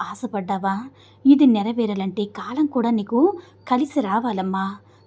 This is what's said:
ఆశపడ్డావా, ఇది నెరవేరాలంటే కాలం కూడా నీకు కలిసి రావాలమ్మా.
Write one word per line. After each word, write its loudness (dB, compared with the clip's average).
ఆశపడ్డావా, -4
ఇది 8
నెరవేరాలంటే 0
కాలం -4
కూడా 0
నీకు 2
కలిసి 0
రావాలమ్మా. -2